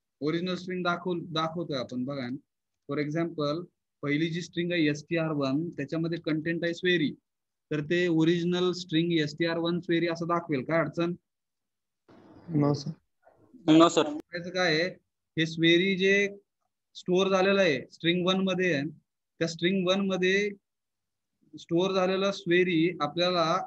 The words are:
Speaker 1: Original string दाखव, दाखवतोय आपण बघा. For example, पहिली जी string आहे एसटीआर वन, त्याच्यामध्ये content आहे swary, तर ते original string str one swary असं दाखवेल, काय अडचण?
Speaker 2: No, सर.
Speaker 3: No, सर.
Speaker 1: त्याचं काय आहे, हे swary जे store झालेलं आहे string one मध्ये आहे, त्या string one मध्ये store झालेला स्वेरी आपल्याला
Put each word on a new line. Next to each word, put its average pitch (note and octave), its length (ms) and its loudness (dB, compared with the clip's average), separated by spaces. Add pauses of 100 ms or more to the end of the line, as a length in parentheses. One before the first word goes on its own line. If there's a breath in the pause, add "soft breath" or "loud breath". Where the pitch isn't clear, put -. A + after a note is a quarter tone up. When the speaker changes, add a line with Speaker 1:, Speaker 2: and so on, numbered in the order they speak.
(200)
Speaker 1:
Original E3+ 340 -2
string F#3 300 -6
दाखव, F3 300 -2
दाखवतोय D#3+ 640 -6
आपण B2+ 260 -6
बघा. C3+ 240 -8 (640)
For D3 140 -2
example, D#3+ 600 -4 (380)
पहिली D3 260 -2
जी E3 120 -6
string E3+ 320 -6
आहे F3 100 0
एसटीआर D#3 480 0
वन, C#3+ 380 -2
त्याच्यामध्ये E3 500 -4
content E3 460 -4
आहे E3+ 100 -2
swary, E3+ 400 0 (560)
तर D3+ 100 -2
ते F3 280 0
original F3 640 2
string E3+ 400 -2
str E3 460 0
one E3+ 220 -2
swary E3+ 260 0
असं E3 200 -4
दाखवेल, E3 380 -2
काय D#3+ 140 0
अडचण? E3+ 360 -2 (1400)
Speaker 2:
No, D3 220 2
सर. C#3+ 180 -6 (840)
Speaker 3:
No, D#3+ 160 10
सर. E3 140 2
Speaker 1:
त्याचं E3+ 480 -6
काय F3+ 240 2
आहे, F3 220 -2 (420)
हे D#3+ 80 2
swary E3+ 500 4
जे G3 400 2 (580)
store F#3 340 0
झालेलं G3 320 4
आहे C#3+ 300 2
string E3+ 360 0
one F#3 100 2
मध्ये F#3 380 0
आहे, C#3 100 0 (540)
त्या E3 100 -2
string F3 400 -2
one F#3+ 120 2
मध्ये F#3+ 500 0 (1080)
store F3+ 340 0
झालेला F#3+ 400 2
स्वेरी F3 680 2
आपल्याला E3+ 680 0